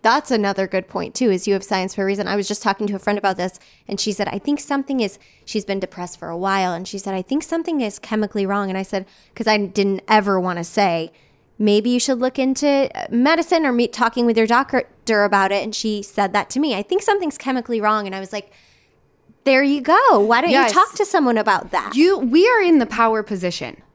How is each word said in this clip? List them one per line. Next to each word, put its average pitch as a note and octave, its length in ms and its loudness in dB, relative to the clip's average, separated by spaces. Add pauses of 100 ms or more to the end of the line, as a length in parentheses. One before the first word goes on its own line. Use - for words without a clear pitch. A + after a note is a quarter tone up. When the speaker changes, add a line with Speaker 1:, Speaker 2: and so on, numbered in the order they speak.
Speaker 1:
That's B3+ 300 0
another G3 340 0
good F#3 220 -4
point, - 260 -8
too, B3 160 0
is F#3 180 0
you G3+ 60 2
have F#3+ 100 -2
science F#3+ 300 -4
for G3+ 80 -6
a F#3+ 40 0
reason. G3 220 -2
I F#3+ 80 -2
was G3+ 120 -2
just - 160 -8
talking G#3+ 240 -2
to G3+ 80 -4
a F#3 40 -8
friend G#3 200 -2
about F#3+ 180 -2
this, F3+ 220 -6 (280)
and G3 120 -8
she G#3+ 120 -4
said, G3 180 -4
"I G3 100 -8
think C#4+ 200 -2
something C#4 400 -4
is," G#3 200 -4 (260)
she's G#3 180 -6
been G3 160 -4
depressed F3+ 380 -10
for E3 100 -12
a E3 100 -8
while, F#3+ 360 -2
and F3+ 140 -8
she G3 100 -10
said, F#3+ 160 -8
"I F#3+ 80 -4
think C#4+ 220 -4
something E4 380 -4
is G#3 180 -6
chemically G#3 480 -4
wrong." G3+ 220 -2
And F#3+ 100 -4
I - 20 -6
said, F#3+ 240 -6 (300)
'cause A3+ 100 -6
I A3 120 2
didn't G3 500 0
ever G3+ 320 4
wanna F3 240 -2
say, E3+ 480 0 (480)
"Maybe G#3+ 320 2
you B3 80 2
should B3+ 200 0
look B3+ 200 -2
into, C#4 560 2
uh, - 160 -8
medicine D#4+ 520 2
or C4+ 80 2
meet, A#3+ 220 0
talking A#3+ 320 0
with A3+ 120 4
your A3 100 4
doctor B3 400 0 (360)
about G3 280 2
it." G3 120 0
And G#3 120 -8
she G#3+ 260 -4
said G3+ 320 -4
that G3+ 180 -2
to B3+ 80 -4
me, D4 140 0
"I G3 80 -4
think F#4 220 -2
something's G4 340 -2
chemically B3 420 -4
wrong." G#3+ 280 0
And F#3+ 80 -8
I G3 40 -8
was F#3+ 140 -12
like, G3+ 160 -10 (960)
"There C4+ 180 4
you C#4+ 200 0
go. F4+ 380 6
Why A#3 220 4
don't E4+ 80 0
Speaker 2:
Yes. B3 240 4
Speaker 1:
you A#3 80 4
talk - 140 0
to G#4 100 0
someone B3+ 320 2
about G3+ 320 0
that?" B2 260 -4
Speaker 2:
You, E4+ 220 6
we D4+ 320 4
are A#4 120 4
in E4+ 180 6
the A#3 80 2
power A3+ 340 2
position F3+ 600 -8 (120)